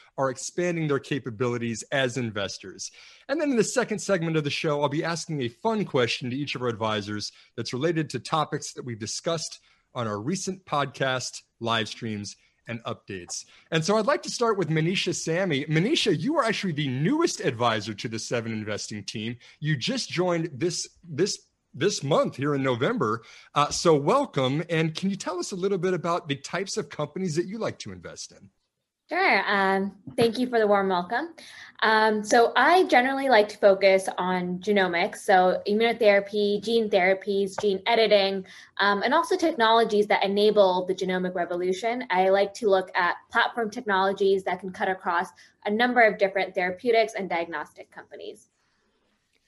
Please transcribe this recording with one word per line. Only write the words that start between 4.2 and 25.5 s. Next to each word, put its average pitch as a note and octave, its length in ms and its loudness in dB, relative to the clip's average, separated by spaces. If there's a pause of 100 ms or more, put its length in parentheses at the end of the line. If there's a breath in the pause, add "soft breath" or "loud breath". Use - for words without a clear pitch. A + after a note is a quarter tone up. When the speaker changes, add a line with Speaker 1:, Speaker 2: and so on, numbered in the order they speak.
Speaker 1:
of D#3 80 0
the C#3+ 60 -4
show, D3 320 -2
I'll C#3+ 80 2
be D3+ 120 -2
asking D#3+ 380 -4
a A#2+ 80 -2
fun A3 380 -2
question B2 420 0
to A#2+ 80 -6
each C#3+ 180 -6
of C3 60 -8
our B2 80 -2
advisors G#2 640 -4 (240 soft breath)
that's A#2 160 -8
related D#3 380 -2
to B2 100 -6
topics D3+ 540 -4
that - 100 -12
we've A#2 140 -8
discussed D#3+ 640 -6 (340)
on B2 120 -4
our G#2 140 -4
recent F#3+ 460 -6
podcast, C3+ 720 -4 (200)
live A2+ 280 0
streams, G#2 480 -10 (320)
and A#2 160 -10
updates. G2+ 600 -12 (240 soft breath)
And E3 120 0
so G3 140 2
I'd A3 80 0
like D4 200 -2
to - 60 -10
start A3+ 280 0
with E3+ 100 -2
Manisha D#3+ 460 0
Sammy. D#3+ 520 -2
Manisha, F3 520 0
you C4 180 -2
are C4+ 80 2
actually G3+ 300 -2
the C#3+ 140 -2
newest D#3+ 520 0
advisor A2+ 540 -2
to B2 140 -8
the A2 100 -6
Seven A2+ 340 -4
Investing G#2 520 -8
team. A#2 340 -8 (200 soft breath)
You D3+ 160 -2
just G#3+ 360 -4
joined E3 420 -2
this, D#3+ 340 -4 (160)
this, E3+ 440 -4 (280)
this F#3+ 280 -2
month F3 340 2
here C#3+ 180 -2
in C#3 80 -2
November. B2+ 600 0 (320 loud breath)
Uh, D3 160 2
so E3 260 4
welcome. D3 720 0
And D#3+ 260 0
can F#3+ 140 -4
you G3 80 -2
tell D#4+ 220 -6
us F4 140 -8